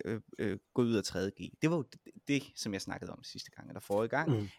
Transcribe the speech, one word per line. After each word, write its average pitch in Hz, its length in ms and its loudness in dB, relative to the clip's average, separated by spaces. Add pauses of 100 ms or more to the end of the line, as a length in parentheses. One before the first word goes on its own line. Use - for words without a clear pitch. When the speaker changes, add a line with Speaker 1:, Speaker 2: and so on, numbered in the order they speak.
Speaker 1:
øh, 107 160 -2 (180)
øh, 101 200 0 (160)
gået 123 120 6
ud 117 80 4
af 98 100 4
tredje 92 260 0
G. 90 200 -10 (120)
Det 156 80 6
var 175 60 4
jo 151 60 2
det, - 180 -16 (280)
det, 139 140 4 (140)
som 110 160 -4
jeg 98 80 -2
snakkede - 320 -8
om - 120 -16
sidste - 260 -14
gang, - 180 -18
eller - 120 -12
forrige 107 280 0
gang, 151 220 2
Speaker 2:
Mm. 107 180 2 (100)